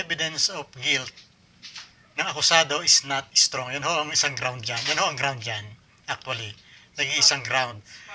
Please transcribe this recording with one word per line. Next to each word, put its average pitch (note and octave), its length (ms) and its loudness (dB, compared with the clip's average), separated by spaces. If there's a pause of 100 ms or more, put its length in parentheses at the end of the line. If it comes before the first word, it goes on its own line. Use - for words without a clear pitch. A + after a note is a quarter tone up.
evidence D#3+ 480 -2
of E3+ 160 -8 (160)
guilt C3 320 0 (1040)
ng D3+ 80 0
akusado D#3 560 4
is - 240 4
not C#3 320 -4
strong. B2+ 400 2
Yan C#3 80 -4
ho D3+ 240 0
ang - 0 -
isang D3 240 2
ground B2+ 320 -4
dyan. A#2 240 -4
Yan D#3 160 2
ho E3+ 80 2
ang C3 80 -6
ground C3 240 -2
dyan, G#2+ 240 -8 (400)
actually. A#2 480 -6 (400)
Nag-iisang C#3+ 480 2
ground. A#2+ 400 -2 (300)